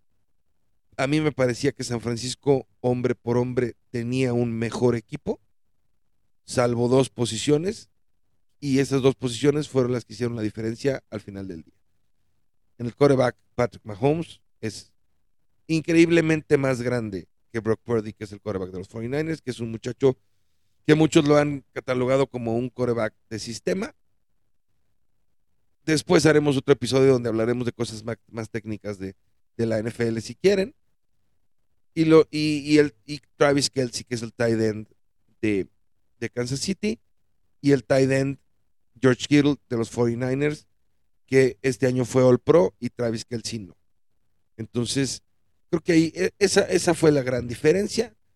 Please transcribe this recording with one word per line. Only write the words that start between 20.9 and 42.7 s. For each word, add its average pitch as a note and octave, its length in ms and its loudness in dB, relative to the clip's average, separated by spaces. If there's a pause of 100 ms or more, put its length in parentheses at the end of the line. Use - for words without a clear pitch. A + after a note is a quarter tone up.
muchos D#3 320 4
lo D3 80 4
han D3 360 -2
catalogado C3 540 0
como A#2 300 -4
un B2 140 -4
quarterback A#2 440 -4 (160)
de A2 80 -8
sistema. F3+ 560 -6 (1900)
Después D#3 420 2
haremos D3 300 4
otro C#3 160 2
episodio C3+ 400 4
donde A#2+ 160 0
hablaremos A2+ 380 -2
de A#2 60 -2
cosas A2 300 -8
ma-, A2+ 160 -8 (140)
más A2 180 -10
técnicas G#2 480 -10
de, F#2+ 160 -10 (420)
de A#2 100 -2
la A2 120 -2
N A2 120 -4
F A#2 140 -4
L A2+ 160 -2
si - 140 -10
quieren. G3 400 0 (1200)
Y, D#3+ 100 0
lo, D#3 260 6
y, D3+ 280 -2
y, D3 200 2
el, D3 160 2 (120)
y D3 140 -12 (160)
Travis C#3+ 340 2
Kelce, B2 340 -6
que B2 100 -10
es A2+ 80 -8
el A2+ 100 -10
tight A#2 280 0
end G#2+ 260 -2 (540)
de, G#2 260 -2 (540)
de A#2 100 -8
Kansas B2 300 -6
City, G#3 400 -6 (600)
y C#3 120 4
el C3 100 2
tight C3+ 280 2
end C3+ 280 -2 (640)
George B2+ 260 2
Kittle C#3+ 300 4 (120)
de A#2+ 80 -4
los A2+ 140 -4
forty-niners, B2+ 800 -2 (580)
que C3 340 4
este C3 260 0
año B2+ 180 0
fue C3 180 2
All B2+ 160 6
Pro - 400 4